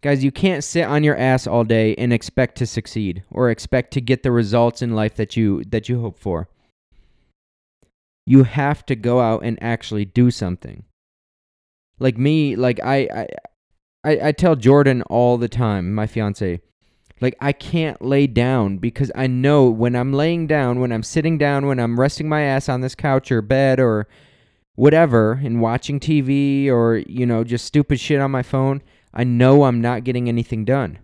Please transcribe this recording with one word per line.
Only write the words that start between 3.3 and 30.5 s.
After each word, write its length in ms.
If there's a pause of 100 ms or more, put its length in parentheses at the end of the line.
expect 420
to 80
get 220
the 80
results 500
in 140
life 200
that 220
you, 280
that 240
you 120
hope 160
for. 320 (1800)
You 180
have 440
to 80
go 240
out 240
and 180
actually 440
do 260
something. 520 (1160)
Like 180
me, 380
like, 280
I, 300
I, 140 (760)
I, 240
I 40
tell 240
Jordan 480
all 340
the 120
time, 440
my 140
fiance, 540 (580)
like, 220
I 100
can't 500
lay 260
down 500
because 380
I 100
know 440
when 260
I'm 180
laying 320
down, 340
when 120
I'm 100
sitting 380
down, 260
when 140
I'm 200
resting 300
my 120
ass 280
on 120
this 120
couch 380
or 100
bed 380
or 280 (680)
whatever 680
and 160
watching 400
T 220
V 480
or, 280 (100)
you 180
know, 180
just 220
stupid 340
shit 220
on 80
my 140
phone, 400 (280)
I 120
know 400
I'm 180
not 220
getting 260
anything 340